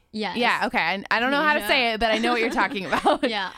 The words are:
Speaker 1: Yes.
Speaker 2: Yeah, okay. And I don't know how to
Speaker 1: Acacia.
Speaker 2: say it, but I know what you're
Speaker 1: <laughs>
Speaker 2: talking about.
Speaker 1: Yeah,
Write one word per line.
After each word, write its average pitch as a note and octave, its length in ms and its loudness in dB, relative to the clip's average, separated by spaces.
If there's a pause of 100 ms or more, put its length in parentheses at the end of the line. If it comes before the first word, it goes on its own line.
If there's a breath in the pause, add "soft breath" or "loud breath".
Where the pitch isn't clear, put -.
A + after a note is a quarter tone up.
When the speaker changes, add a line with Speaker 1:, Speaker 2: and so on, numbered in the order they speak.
(100)
Speaker 1:
Yes. G#3+ 260 -6
Speaker 2:
Yeah, G#3+ 300 0
okay. A#3+ 120 -2
And F3+ 320 -2
I G#3+ 100 2
don't B3+ 100 0
know C#4+ 120 2
how D4+ 120 4
to D4+ 60 0
Speaker 1:
Acacia. G#3 120 -6
Speaker 2:
say B3 200 2
it, G#3+ 80 -2
but A3+ 100 2
I A3 80 2
know A#3 140 0
what A#3 80 0
you're A3+ 100 0
Speaker 1:
<laughs> G#3+ 140 0
Speaker 2:
talking F#3+ 220 -4
about. C4 420 0
Speaker 1:
Yeah, G3+ 300 -4